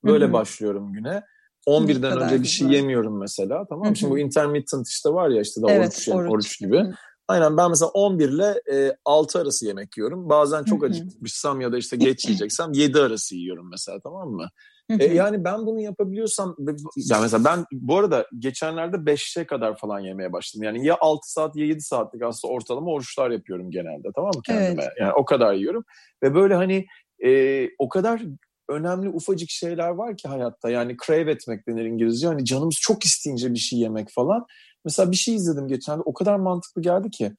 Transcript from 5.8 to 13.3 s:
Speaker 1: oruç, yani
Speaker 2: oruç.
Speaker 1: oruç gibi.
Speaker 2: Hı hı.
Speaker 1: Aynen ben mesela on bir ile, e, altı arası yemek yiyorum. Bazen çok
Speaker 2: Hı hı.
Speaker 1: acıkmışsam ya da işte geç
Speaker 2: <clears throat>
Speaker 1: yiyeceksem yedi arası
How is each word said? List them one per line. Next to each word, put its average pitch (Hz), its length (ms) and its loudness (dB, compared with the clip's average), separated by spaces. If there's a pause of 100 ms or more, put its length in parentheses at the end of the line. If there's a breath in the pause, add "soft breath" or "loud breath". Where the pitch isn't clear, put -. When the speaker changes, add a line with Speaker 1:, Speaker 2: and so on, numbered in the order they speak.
Speaker 1:
oruç, - 160 -6
yani 101 100 2
Speaker 2:
oruç. 87 120 0
Speaker 1:
oruç 107 300 -2
gibi. 101 180 2
Speaker 2:
Hı 190 40 4
hı. 190 120 -2 (340 loud breath)
Speaker 1:
Aynen 160 280 4
ben 175 140 6
mesela 165 200 4
on 196 280 2
bir 151 100 4
ile, 190 340 0 (100)
e, 139 320 2
altı 151 360 2
arası 139 260 -2
yemek 101 300 -8
yiyorum. 160 320 -6
Bazen 151 360 4
çok 170 180 2
Speaker 2:
Hı 143 40 2
hı. 123 40 0
Speaker 1:
acıkmışsam 147 680 -6
ya 123 120 -2
da 123 60 -2
işte 123 180 -6
geç 131 280 2
Speaker 2:
<clears throat> - 40 -2
Speaker 1:
yiyeceksem 110 440 -2
yedi 143 280 4
arası 110 360 0